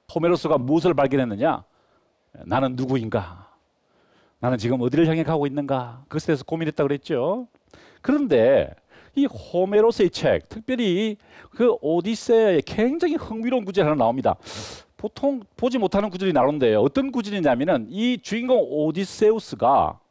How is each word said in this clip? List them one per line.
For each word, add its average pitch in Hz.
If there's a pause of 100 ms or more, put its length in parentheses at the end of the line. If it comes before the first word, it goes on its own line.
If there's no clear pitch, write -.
(160)
호메로스가 160
무엇을 156
발견했느냐? 131 (840)
"나는 127
누구인가? 113 (920)
나는 123
지금 123
어디를 135
향해 160
가고 156
있는가?" 131
그것에 -
대해서 147
고민했다고 160
그랬죠. 151 (520)
그런데 131 (400)
이 277
호메로스의 202
책, 107
특별히 220 (340)
그 233
오디세아에 190
굉장히 294
흥미로운 233
구절이 185
하나 151
나옵니다. 117 (640)
보통 262 (160)
보지 254
못하는 202
구절이 185
나오는데요. 127
어떤 262
구절이냐면은 196
이 226
주인공 240
오디세우스가 151 (100)